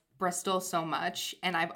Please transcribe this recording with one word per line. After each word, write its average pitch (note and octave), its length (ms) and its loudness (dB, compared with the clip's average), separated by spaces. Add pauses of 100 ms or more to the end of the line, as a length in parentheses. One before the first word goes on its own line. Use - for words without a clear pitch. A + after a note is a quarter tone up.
(180)
Bristol F#3 420 2
so E3+ 240 0
much, E3+ 580 -2
and F3+ 140 2
I've E3+ 200 2